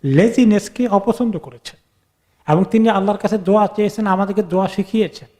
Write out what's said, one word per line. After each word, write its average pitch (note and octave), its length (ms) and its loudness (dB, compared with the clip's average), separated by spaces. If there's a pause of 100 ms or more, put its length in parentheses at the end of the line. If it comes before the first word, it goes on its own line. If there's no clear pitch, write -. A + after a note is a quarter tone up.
লেজিনেসকে G#3 840 2
অপছন্দ G#3 500 -2
করেছেন, - 420 -18 (680)
এবং E3 240 2
তিনি A3 180 4
আল্লাহর G3+ 280 0
কাছে G#3 200 -2
দোয়া G3 300 2
চেয়েছেন, G#3 400 -2
আমাদেরকে G3 360 -2
দোয়া F#3 240 -2
শিখিয়েছেন। G3+ 600 -4 (100)